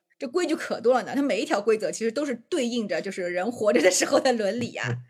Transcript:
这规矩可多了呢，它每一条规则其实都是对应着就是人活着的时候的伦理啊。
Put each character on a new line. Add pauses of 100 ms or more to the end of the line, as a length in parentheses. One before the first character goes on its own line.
(180)
这
规
矩
可
多
了
呢，
它
每
一
条
规
则
其
实
都
是
对
应
着
就
是
人
活
着
的
时
候
的
伦
理
啊。 (140)